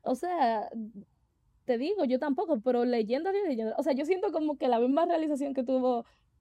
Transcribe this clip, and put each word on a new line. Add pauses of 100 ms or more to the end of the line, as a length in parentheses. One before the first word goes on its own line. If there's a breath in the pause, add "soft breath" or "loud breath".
O
sea, (960)
te
digo,
yo
tampoco,
pero
leyendo
y
leyendo,
o
sea,
yo
siento
como
que
la
misma
realización
que
tuvo, (360 soft breath)